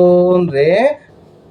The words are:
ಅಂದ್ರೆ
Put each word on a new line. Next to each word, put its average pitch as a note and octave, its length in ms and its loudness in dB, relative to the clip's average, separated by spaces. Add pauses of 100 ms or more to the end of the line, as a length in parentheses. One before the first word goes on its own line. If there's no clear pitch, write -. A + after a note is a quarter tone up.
(360)
ಅಂದ್ರೆ F3+ 640 -2 (520)